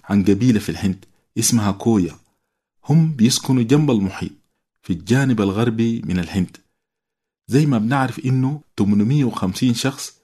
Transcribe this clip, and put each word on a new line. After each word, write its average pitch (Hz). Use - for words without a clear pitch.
عن 101
قبيلة 104
في -
الهند 90
اسمها 110
كويا، 98
هم 160
بيسكنوا 127
جنب 143
المحيط 95
في -
الجانب 110
الغربي 113
من 90
الهند. 87
زي 143
ما 131
بنعرف 123
إنه 131
تمنمية 104
وخمسين 113
شخص -